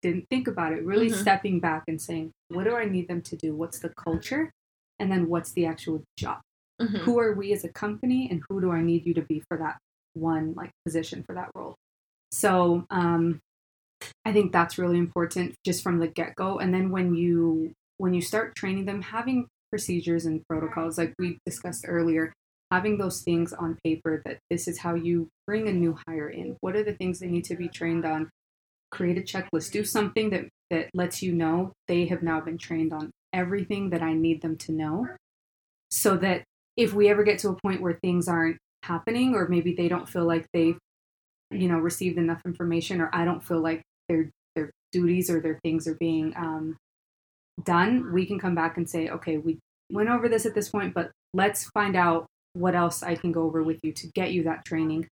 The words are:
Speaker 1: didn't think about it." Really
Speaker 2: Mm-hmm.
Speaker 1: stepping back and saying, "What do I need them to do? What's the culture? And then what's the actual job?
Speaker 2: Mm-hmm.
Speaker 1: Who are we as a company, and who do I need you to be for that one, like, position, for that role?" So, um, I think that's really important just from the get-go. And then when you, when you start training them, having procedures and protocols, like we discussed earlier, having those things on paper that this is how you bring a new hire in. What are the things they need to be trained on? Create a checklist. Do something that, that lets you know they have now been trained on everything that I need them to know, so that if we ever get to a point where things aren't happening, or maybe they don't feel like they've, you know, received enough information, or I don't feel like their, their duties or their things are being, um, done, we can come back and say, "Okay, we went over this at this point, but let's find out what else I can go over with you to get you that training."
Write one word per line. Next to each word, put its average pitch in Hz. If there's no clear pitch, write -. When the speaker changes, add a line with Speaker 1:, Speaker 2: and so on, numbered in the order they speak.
Speaker 1:
didn't 175
think 254
about 170
it." 165
Really 214
Speaker 2:
Mm-hmm. 202
Speaker 1:
stepping 196
back 160
and 160
saying, 160
"What 175
do 233
I 226
need 185
them 170
to -
do? 156
What's 165
the 170
culture? 262
And 190
then 180
what's 170
the 170
actual 160
job? -
Speaker 2:
Mm-hmm. 208
Speaker 1:
Who 240
are 220
we 202
as 196
a 170
company, 247
and 170
who 196
do 180
I 165
need 170
you 175
to 160
be 156
for 170
that 156
one, 160
like, 180
position, 160
for 180
that 180
role?" -
So, 180
um, 170
I 220
think 196
that's 170
really 175
important 175
just 175
from 175
the 165
get-go. 185
And 185
then 185
when 180
you, 165
when 185
you 175
start 220
training 196
them, 202
having 240
procedures 170
and 156
protocols, 160
like 165
we 180
discussed -
earlier, 165
having 202
those 190
things 170
on 165
paper 160
that -
this 175
is 175
how 170
you 170
bring 214
a 202
new 170
hire 156
in. -
What 185
are 214
the 208
things 180
they 185
need 175
to 175
be 170
trained 165
on? 156
Create 180
a 185
checklist. 180
Do 208
something 208
that, 185
that 160
lets 180
you 185
know 170
they 175
have 170
now 165
been 165
trained 160
on 156
everything 190
that 175
I 160
need 160
them 160
to -
know, 156
so 196
that 180
if 214
we 208
ever 208
get 208
to 208
a 180
point 185
where 175
things 180
aren't 165
happening, 233
or 180
maybe 175
they 170
don't 175
feel 170
like 165
they've, 170
you 185
know, 170
received 170
enough 165
information, 170
or 160
I 170
don't 170
feel 165
like 160
their, 160
their 151
duties 180
or 165
their 160
things 160
are 156
being, 160
um, 160
done, 190
we 185
can 196
come 180
back 165
and 170
say, 165
"Okay, 160
we 160
went 208
over 240
this 220
at 214
this 208
point, 196
but 170
let's 196
find 202
out 170
what 175
else 170
I 175
can 170
go 165
over 160
with 160
you 156
to 165
get 185
you 175
that 160
training." 160